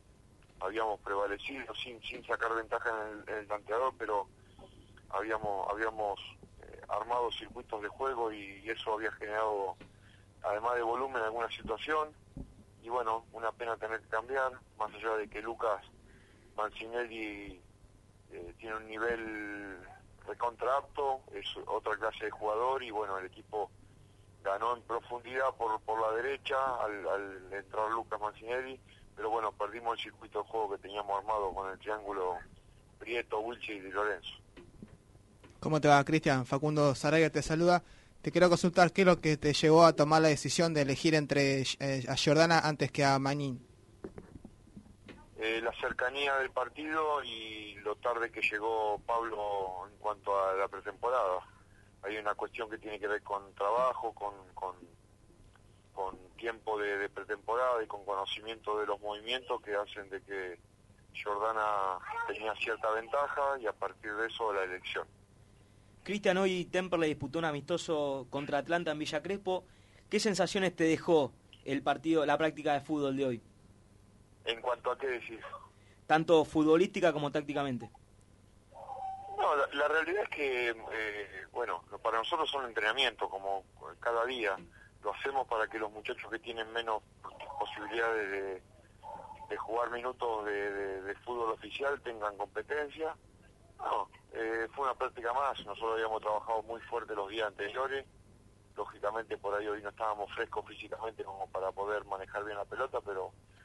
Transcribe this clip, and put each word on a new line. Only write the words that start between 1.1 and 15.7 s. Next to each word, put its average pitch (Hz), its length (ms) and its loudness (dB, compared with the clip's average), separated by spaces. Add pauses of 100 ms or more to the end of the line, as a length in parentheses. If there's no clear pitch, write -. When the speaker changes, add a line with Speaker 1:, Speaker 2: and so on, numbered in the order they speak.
Speaker 1:
sin, 117 260 -12
sin 123 240 -12
sacar 113 260 -2
ventaja 117 380 -2
en 107 300 -4
el, 98 80 -14
en 104 80 -4
el 104 100 -8
tanteador, 107 500 -2
pero 104 300 -2 (840)
habíamos, 104 600 -2
habíamos, 107 480 -2 (440)
eh, - 260 -18
armado 117 420 0
circuitos 110 500 -8
de 104 80 -6
juego 117 440 -2
y, 98 320 -12
y 107 40 -8
eso 113 240 -2
había 107 200 -2
generado, 107 640 -2 (680)
además 107 320 0
de 120 80 0
volumen, 123 400 0
alguna 110 280 -2
situación. 151 640 -2 (680)
Y 113 60 -14
bueno, 113 440 0
una 113 200 -4
pena 113 240 -4
tener 110 240 -4
que 98 80 -20
cambiar, 127 440 0 (260)
más 107 140 -4
allá 107 220 -2
de 107 140 -2
que 104 140 -8
Lucas 113 420 -2 (720)